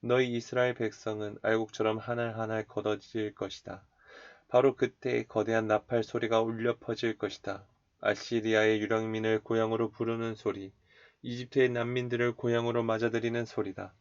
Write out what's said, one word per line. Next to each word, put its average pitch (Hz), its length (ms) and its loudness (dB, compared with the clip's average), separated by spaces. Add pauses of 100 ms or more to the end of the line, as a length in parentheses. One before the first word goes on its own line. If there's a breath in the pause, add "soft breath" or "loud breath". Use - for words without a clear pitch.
너희 123 320 2
이스라엘 123 420 0
백성은 107 680 -4
알곡처럼 110 560 0
하날하날 110 680 -4
걷어질 104 680 -4
것이다. 95 520 -10 (600 loud breath)
바로 131 260 6
그때 120 500 -2
거대한 110 420 0
나팔 107 360 2
소리가 113 380 0
울려 113 380 0
퍼질 113 400 -4
것이다. 98 480 -8 (340)
아시리아의 110 800 2
유령민을 110 600 0
고향으로 113 500 0
부르는 113 440 -4
소리, 98 380 -6 (500 soft breath)
이집트의 123 480 0
난민들을 120 680 -2
고향으로 117 460 0
맞아들이는 113 600 0
소리다. 98 560 -8